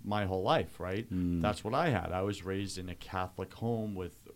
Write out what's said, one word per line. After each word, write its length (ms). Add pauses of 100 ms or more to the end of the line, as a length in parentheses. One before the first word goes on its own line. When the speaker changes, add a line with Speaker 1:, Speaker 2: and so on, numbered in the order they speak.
Speaker 1:
my 220
whole 180
life, 360
right? 320
Speaker 2:
Mm. 300
Speaker 1:
That's 220
what 100
I 160
had. 220
I 100
was 220
raised 340
in 120
a 60
Catholic 580
home 420
with 200 (200)